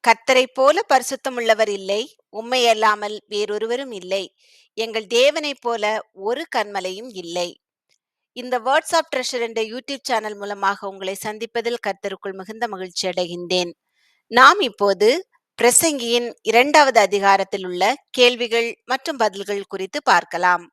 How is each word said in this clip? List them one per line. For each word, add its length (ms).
கர்த்தரைப் 460
போல 280
பரிசுத்தமுள்ளவர் 760
இல்லை, 460
உம்மை 380
அல்லாமல் 600
வேறொருவரும் 640
இல்லை. 440
எங்கள் 340
தேவனைப் 540
போல 520
ஒரு 420
கன்மலையும் 580
இல்லை. 480
இந்த 280
Words 340
of 80
Treasure 260
என்ற 200
YouTube 400
சேனல் 340
மூலமாக 520
உங்களை 360
சந்திப்பதில் 540
கர்த்தருக்குள் 460
மிகுந்த 340
மகிழ்ச்சி 400
அடைகின்றேன். 680
நாம் 320
இப்போது 680
பிரசங்கியின் 800
இரண்டாவது 580
அதிகாரத்தில் 680
உள்ள 300
கேள்விகள் 760
மற்றும் 320
பதில்கள் 480
குறித்து 380
பார்க்கலாம். 680